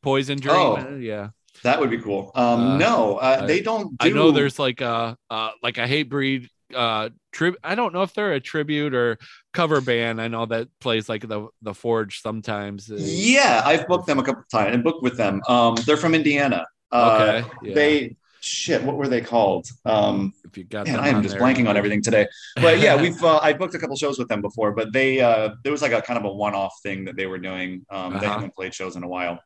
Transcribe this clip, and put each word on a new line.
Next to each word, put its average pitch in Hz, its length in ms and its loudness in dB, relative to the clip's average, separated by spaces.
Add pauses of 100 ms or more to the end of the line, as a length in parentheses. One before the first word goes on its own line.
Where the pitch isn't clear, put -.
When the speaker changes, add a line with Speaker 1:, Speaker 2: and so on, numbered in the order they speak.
Speaker 1:
Poison 139 360 0
Dream, 139 180 0
Speaker 2:
Oh. 139 200 4
Speaker 1:
uh, 135 200 -10
yeah. 107 320 -8 (340)
Speaker 2:
That 135 160 2
would 135 120 2
be 117 80 -2
cool. 98 360 -6
Um, 120 280 2
Speaker 1:
Uh, 135 160 2
Speaker 2:
no, 175 400 2
uh, 131 240 2
Speaker 1:
I, 101 40 -4
Speaker 2:
they 160 140 2
don't 160 400 -4
Speaker 1:
I 175 80 4
know 147 200 4
Speaker 2:
do 156 40 6
Speaker 1:
there's, 143 260 0
like, 131 220 -4
a, 117 380 -4 (100)
uh, 110 220 -4 (120)
like, 120 140 -4
a 123 100 -2
Hatebreed, 135 640 -2 (260)
uh, 113 360 -2 (220)
tri-, 175 200 0 (100)
I 170 120 -4
don't 220 180 -2
know 180 80 -4
if 190 140 -4
they're 208 180 -2
a 139 80 -2
tribute 147 540 -4
or 120 240 0 (340)
cover 156 300 0
band. 117 400 -2
I 117 60 -4
know 117 180 -4
that 113 220 -4 (120)
plays, 113 300 -2
like, 110 180 -6
the, 107 200 -8 (120)
the 107 140 -10
Forge 113 480 -4
sometimes. 104 680 -8
Uh, 104 80 -10
Speaker 2:
Yeah, 208 680 2
I've 160 220 2
booked 175 180 0
them 139 120 0
a 127 40 0
couple 139 180 -2
of - 80 -20
times 107 260 0
and 123 80 2
booked 160 200 -2
with 123 160 -2
them. 98 300 0
Um, 120 260 4 (120)
they're 147 120 4
from 160 160 2
Indiana. 143 500 0 (280)
Uh, 113 500 4
Speaker 1:
Okay, 113 60 -10 (140)
yeah. 101 120 -8
Speaker 2:
they, 147 420 2 (240)
shit, - 440 -2
what 135 120 -2
were 139 120 -2
they 123 120 0
called? 107 460 2 (180)
Um, 104 480 2 (120)
Speaker 1:
If - 120 -20
you 95 60 -14
got 104 240 -10
Speaker 2:
man, - 100 -4
Speaker 1:
them 135 80 -2
Speaker 2:
I 147 40 2
am 131 80 2
Speaker 1:
on 107 80 2
Speaker 2:
just 98 100 -4
Speaker 1:
there. 98 80 -2
Speaker 2:
blanking 123 260 2
on 101 80 4
everything 104 240 2
today. 107 280 4 (260)
But 165 240 6
yeah, - 180 6
Speaker 1:
<laughs> 147 60 4
Speaker 2:
we've, 170 220 -2
uh, 160 180 6
I 151 120 4
booked 180 200 -4
a 160 60 -8
couple 135 160 -6
shows 143 240 -4
with 123 80 -4
them 107 120 -2
before, 104 320 -2
but 107 200 -4
they, 131 280 2
uh, 110 300 2 (140)
there 143 80 -2
was, 147 100 -2
like, 135 80 0
a 113 100 0
kind 120 160 -6
of 110 80 -4
a 101 80 -4
one-off 101 400 -4 (120)
thing 98 220 -8
that 90 100 -12
they 95 100 -6
were 95 120 -8
doing. 92 520 -10
Um, 92 300 -8
they 104 60 -4
Speaker 1:
Uh-huh. 104 80 -2
Speaker 2:
haven't 104 200 -10
played 92 180 -10
shows 92 220 -10
in 87 80 -12
a 87 60 -10
while. 87 380 -6